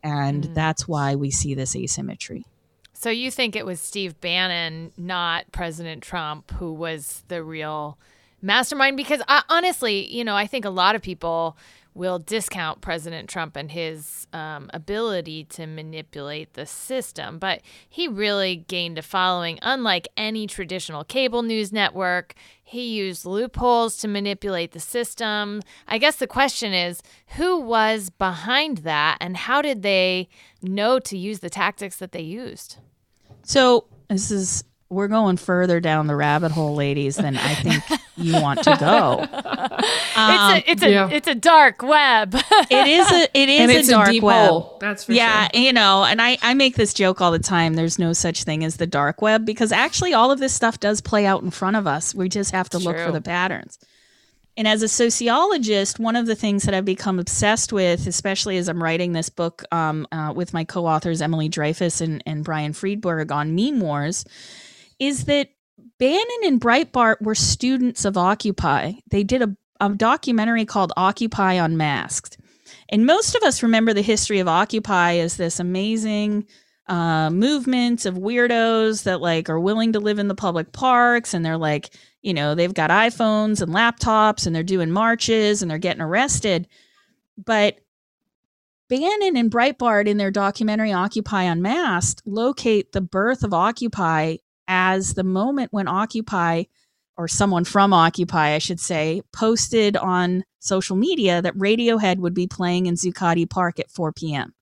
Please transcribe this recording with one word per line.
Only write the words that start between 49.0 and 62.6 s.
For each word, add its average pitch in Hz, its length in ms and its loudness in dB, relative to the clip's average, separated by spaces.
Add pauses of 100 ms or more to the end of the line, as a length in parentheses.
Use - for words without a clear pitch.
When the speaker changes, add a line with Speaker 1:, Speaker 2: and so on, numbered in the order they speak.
Speaker 1:
web," 220 240 2
because 220 280 0
actually 311 420 0
all 240 160 6
of 277 80 2
this 269 160 -2
stuff 226 240 0
does 208 220 0
play 208 260 0
out 196 160 2
in 180 80 -4
front 190 240 -2
of 202 140 0
us. 151 260 -4
We 190 140 -2
just 202 240 -4
have 185 180 -2
to 180 80 -4
look 170 180 -2
for 165 100 -4
Speaker 2:
True. 170 60 -2
Speaker 1:
the 156 80 -4
patterns. 175 600 -6 (760)
And 220 120 0
as 214 140 2
a 220 60 0
sociologist, 233 1080 2
one 226 160 -2
of 233 120 0
the 226 100 0
things 202 260 0
that 202 120 0
I've 190 100 0
become 190 340 -2
obsessed 208 540 0
with, 180 340 0
especially 190 500 -4
as 180 120 -2
I'm 170 120 -4
writing 170 340 0
this 160 160 -4
book, - 420 -6
um, 156 400 -2
uh, 156 200 -4
with 180 220 -6
my 165 80 0
co-authors 160 580 -2
Emily 156 280 0
Dreyfus 160 520 -2
and, 160 240 -4
and 151 200 -6
Brian 156 280 -4